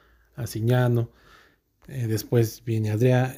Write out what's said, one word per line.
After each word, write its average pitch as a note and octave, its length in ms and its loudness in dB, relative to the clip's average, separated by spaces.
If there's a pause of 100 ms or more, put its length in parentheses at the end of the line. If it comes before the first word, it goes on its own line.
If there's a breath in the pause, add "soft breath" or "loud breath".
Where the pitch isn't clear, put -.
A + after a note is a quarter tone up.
(360 soft breath)
Asignano, A#2+ 760 0 (760 soft breath)
eh, B2 200 -6
después A2 580 0
viene A2 260 -2
Adrià, B2+ 460 2